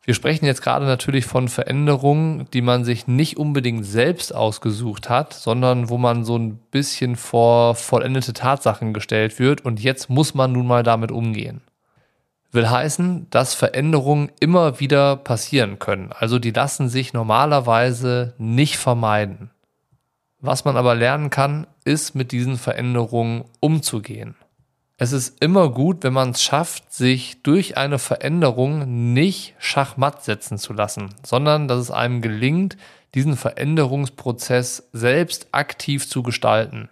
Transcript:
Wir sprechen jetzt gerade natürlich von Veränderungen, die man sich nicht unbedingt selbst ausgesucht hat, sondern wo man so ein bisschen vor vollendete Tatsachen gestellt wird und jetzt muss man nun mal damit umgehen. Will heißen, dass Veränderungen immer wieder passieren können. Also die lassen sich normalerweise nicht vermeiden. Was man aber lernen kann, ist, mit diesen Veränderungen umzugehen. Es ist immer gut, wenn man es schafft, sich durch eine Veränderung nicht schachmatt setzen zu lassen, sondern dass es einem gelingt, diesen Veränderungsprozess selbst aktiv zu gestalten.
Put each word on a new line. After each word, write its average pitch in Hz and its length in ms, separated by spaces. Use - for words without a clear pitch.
Wir 127 80
sprechen 151 320
jetzt 135 160
gerade 131 240
natürlich 135 400
von 127 240
Veränderungen, 143 1040
die 127 80
man 123 240
sich 117 220
nicht 131 320
unbedingt 127 480
selbst 123 480
ausgesucht 110 720
hat, 135 240
sondern 123 560
wo 120 80
man 120 300
so 117 100
ein 110 220
bisschen 135 460
vor 117 580
vollendete 127 600
Tatsachen 120 580
gestellt 110 460
wird 135 260
und 113 160
jetzt 131 300
muss 143 240
man 131 180
nun 123 140
mal 123 160
damit 113 280
umgehen. 113 520
Will 113 160
heißen, 156 640
dass 127 240
Veränderungen 147 760
immer 160 380
wieder 139 380
passieren 120 640
können. 95 340
Also 117 260
die 117 120
lassen 127 400
sich 127 240
normalerweise 123 1200
nicht 120 400
vermeiden. 107 760
Was 135 200
man 135 100
aber 123 180
lernen 135 360
kann, 143 360
ist, 151 300
mit 127 160
diesen 123 280
Veränderungen 117 840
umzugehen. 113 760
Es 123 140
ist 131 300
immer 170 280
gut, 147 320
wenn 131 100
man 131 200
es - 100
schafft, - 500
sich 127 500
durch 160 360
eine 139 200
Veränderung 131 1160
nicht 175 440
schachmatt 135 640
setzen 104 360
zu - 160
lassen, 104 400
sondern 151 420
dass 123 120
es 123 120
einem 120 300
gelingt, 127 560
diesen 135 220
Veränderungsprozess 131 1600
selbst 131 600
aktiv 139 580
zu 131 120
gestalten. 110 680